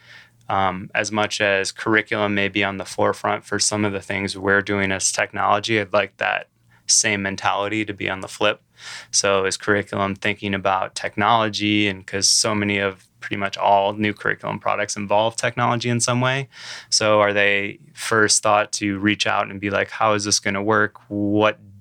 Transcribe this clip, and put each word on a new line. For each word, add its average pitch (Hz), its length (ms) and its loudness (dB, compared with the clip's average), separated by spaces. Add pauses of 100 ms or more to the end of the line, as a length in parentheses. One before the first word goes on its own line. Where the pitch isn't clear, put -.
(480)
um, 95 460 -2
as 110 180 -2
much 107 280 -2
as 98 320 0
curriculum 107 640 0
may 101 140 0
be 101 160 0
on 98 140 -2
the 90 60 -8
forefront 104 600 -2
for 104 140 -4
some 104 260 0
of 104 80 0
the 98 80 -6
things 98 380 -4
we're 98 240 2
doing 98 300 0
as 95 200 -2
technology, 104 680 0
I'd 95 120 -6
like 98 240 0
that 98 320 -4 (380)
same 107 360 2
mentality 101 640 -2
to 104 80 -8
be 98 160 -6
on 95 120 -6
the 95 80 -10
flip. - 340 0 (480)
So 98 340 2
is 95 120 -2
curriculum 101 580 0
thinking 101 400 -4
about 95 400 -2
technology? 104 920 0
And 95 180 -6
'cause 98 220 -2
so - 260 2
many 101 240 0
of 98 280 -2 (140)
pretty - 160 -6
much 98 200 -4
all 98 380 4
new 107 180 0
curriculum 107 480 -4
products 104 360 -2
involve 104 380 0
technology 120 540 -2
in 120 100 0
some 123 220 0
way. 131 280 -2 (420)
So 107 300 4
are 101 120 4
they 101 480 2 (120)
first - 500 2
thought 107 320 2
to 101 260 -2
reach 104 260 2
out 104 220 0
and 98 120 -12
be 101 100 -4
like, 95 200 0
"How 110 240 0
is 104 100 -2
this 104 140 0
gonna 98 240 -2
work? 107 320 2 (140)
What 104 500 0 (220)